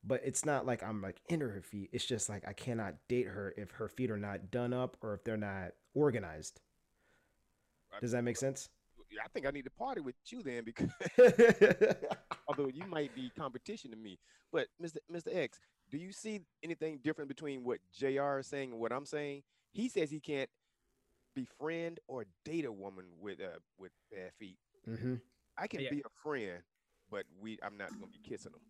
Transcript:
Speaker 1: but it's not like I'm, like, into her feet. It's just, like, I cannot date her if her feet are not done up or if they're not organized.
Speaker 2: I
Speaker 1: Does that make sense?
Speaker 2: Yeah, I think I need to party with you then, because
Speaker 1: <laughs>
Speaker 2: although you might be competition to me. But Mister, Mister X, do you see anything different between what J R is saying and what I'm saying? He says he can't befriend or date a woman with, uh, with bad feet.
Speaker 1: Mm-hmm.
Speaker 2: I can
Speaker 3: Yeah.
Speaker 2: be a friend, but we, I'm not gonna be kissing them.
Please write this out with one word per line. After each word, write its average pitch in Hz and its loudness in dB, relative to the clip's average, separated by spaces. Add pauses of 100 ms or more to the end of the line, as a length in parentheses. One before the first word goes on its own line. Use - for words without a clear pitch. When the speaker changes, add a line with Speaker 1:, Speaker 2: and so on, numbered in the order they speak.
Speaker 1:
but 120 0
it's 135 0
not 143 2
like 123 0
I'm, 104 -4
like, 98 -8
into 156 0
her 98 -6
feet. 98 -8
It's 120 -2
just, 110 -2
like, 104 -8
I 98 -8
cannot 110 -4 (140)
date 123 4
her 95 -4
if 101 -8
her 110 -4
feet 127 0
are 107 0
not 101 -4
done 123 0
up 127 -2
or 110 -4
if 98 -6
they're 110 0
not 98 -4 (220)
organized. 104 2 (1300)
Speaker 2:
I 101 -10
Speaker 1:
Does 117 0
that 123 2
make 120 0
sense? 135 -4 (400)
Speaker 2:
Yeah, 104 -8
I - -10
think - -6
I 139 2
need 143 -8
to 123 -8
party 254 -4
with 127 -6 (120)
you 240 -12
then, 120 -4
because 120 -2 (280)
Speaker 1:
<laughs> - 8
Speaker 2:
although 143 2
you 139 -6
might 151 -2
be 127 -6
competition 139 -8
to 110 -12
me. 104 -12 (340)
But 139 2 (100)
Mister, 160 -8 (100)
Mister 170 -6
X, 156 0 (300)
do 147 -6
you 185 -10
see 214 -6 (220)
anything 156 -4
different 151 0
between 139 -6
what 120 0 (120)
J 135 2
R 139 2
is 135 -6
saying 139 -4
and 113 -6
what 113 0
I'm 135 -2
saying? 143 -6 (280)
He 233 -2
says 156 2
he 156 -6
can't 139 -2 (840)
befriend 165 -4
or 127 -6 (200)
date 156 0
a 117 -2
woman 98 -10 (160)
with, 120 -8
uh, 87 -8 (200)
with 92 -16 (180)
bad 92 -10
feet. 95 -16 (300)
Speaker 1:
Mm-hmm. 123 -4 (420)
Speaker 2:
I 190 -4
can 156 -6
Speaker 3:
Yeah. 131 -2
Speaker 2:
be 143 -2
a - -12 (120)
friend, 104 -4 (480)
but 101 -4 (140)
we, 107 -8
I'm 101 -6
not 98 -8
gonna 95 -14
be - -20
kissing - -10
them. - -20